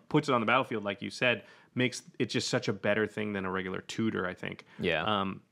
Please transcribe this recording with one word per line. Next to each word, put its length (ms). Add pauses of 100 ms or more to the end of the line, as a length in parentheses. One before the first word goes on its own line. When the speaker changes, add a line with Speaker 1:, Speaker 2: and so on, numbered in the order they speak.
Speaker 1:
puts 200
it 60
on 60
the 60
battlefield, 380
like 160
you 100
said, 340 (300)
makes 280 (160)
it 80
just 220
such 200
a 40
better 340
thing 260
than 120
a 60
regular 320
tutor, 440
I 80
think. 300 (140)
Speaker 2:
Yeah. 260
Speaker 1:
Um, 360 (120)